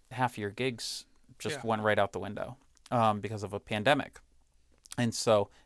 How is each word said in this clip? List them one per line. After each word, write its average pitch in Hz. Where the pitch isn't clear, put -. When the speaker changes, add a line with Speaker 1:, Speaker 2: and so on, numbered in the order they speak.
Speaker 1:
half 120
of -
your 104
gigs 123
just -
Speaker 2:
Yeah. 117
Speaker 1:
went 110
right 104
out 101
the 92
window, 101
um, 110
because 104
of 95
a 101
pandemic. 117
And 117
so, 104